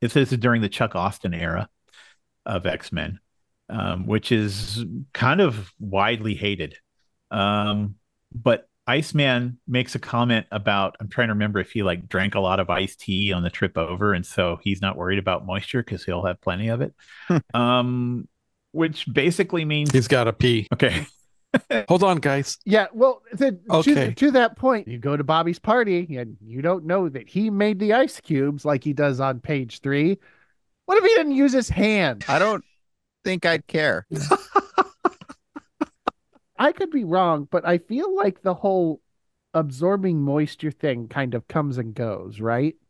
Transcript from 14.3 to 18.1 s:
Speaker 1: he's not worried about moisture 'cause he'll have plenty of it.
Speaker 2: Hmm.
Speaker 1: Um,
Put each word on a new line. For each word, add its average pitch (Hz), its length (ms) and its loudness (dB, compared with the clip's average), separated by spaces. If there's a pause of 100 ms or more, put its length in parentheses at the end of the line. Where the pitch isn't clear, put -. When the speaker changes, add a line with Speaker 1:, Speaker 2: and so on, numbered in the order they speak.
Speaker 1:
he's 98 200 -2
not 98 140 -2
worried 92 220 -2
about 95 280 -2
moisture 101 360 -4
'cause - 220 -10
he'll 87 200 -4
have 90 160 -4
plenty 98 280 -4
of 117 120 -2
it. - 140 -6 (340)
Speaker 2:
Hmm. 175 80 2 (180)
Speaker 1:
Um, 123 760 0 (440)